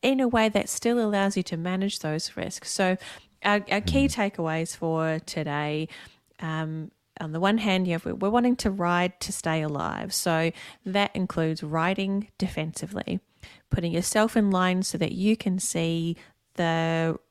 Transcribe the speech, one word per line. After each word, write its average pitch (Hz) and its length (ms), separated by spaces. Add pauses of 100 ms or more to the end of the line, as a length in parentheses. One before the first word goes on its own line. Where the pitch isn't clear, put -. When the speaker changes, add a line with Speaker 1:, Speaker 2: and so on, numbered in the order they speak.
Speaker 1:
in 262 180
a 247 80
way 226 200
that 208 200
still 240 300
allows 202 380
you 185 80
to - 120
manage 185 440
those 156 360
risks. - 340
So 185 260 (480)
our, 202 260
our 202 100
key 277 280
Speaker 2:
Mm. - 60 (180)
Speaker 1:
takeaways 160 440
for 160 500
today, 151 640 (520)
um, 160 500 (300)
on 156 120
the 165 80
one 202 180
hand, 185 280
you 175 80
have, 165 120
we're 196 240
wanting 240 260
to 214 140
ride 180 500
to - 120
stay 160 300
alive. 139 520
So 165 360 (360)
that 202 280
includes 160 480
riding 190 680 (100)
defensively, 185 840 (500)
putting 170 220
yourself 214 440
in 208 140
line 185 320
so - 160
that 165 140
you 208 240
can 185 220
see 165 580 (380)
the 165 640 (120)